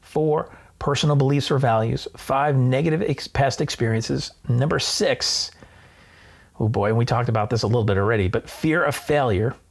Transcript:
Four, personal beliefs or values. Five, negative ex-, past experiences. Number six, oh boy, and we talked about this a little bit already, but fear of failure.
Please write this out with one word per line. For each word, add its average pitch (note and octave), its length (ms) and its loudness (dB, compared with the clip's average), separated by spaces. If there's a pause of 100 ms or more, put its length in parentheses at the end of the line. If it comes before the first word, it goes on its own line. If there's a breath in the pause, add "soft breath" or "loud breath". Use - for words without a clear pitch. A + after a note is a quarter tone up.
Four, D#3 560 -2 (220 loud breath)
personal D3 380 2
beliefs C#3 340 2
or C#3+ 80 2
values. A#2 580 0
Five, C#3 400 0
negative C#3 460 2
ex-, - 260 -4
past C#3 320 0
experiences. A#2 720 -2 (160)
Number C#3+ 300 0
six, - 720 -2 (1080 loud breath)
oh A2+ 100 0
boy, G2+ 200 0
and A2 80 2
we A#2 80 2
talked A#2+ 240 0
about A2 220 0
this A2+ 120 0
a A2 40 -2
little A2+ 180 0
bit G2+ 140 2
already, G2+ 300 0
but A2+ 200 -4
fear D#3+ 340 -2
of C#3 140 -2
failure. A#2+ 580 0 (160)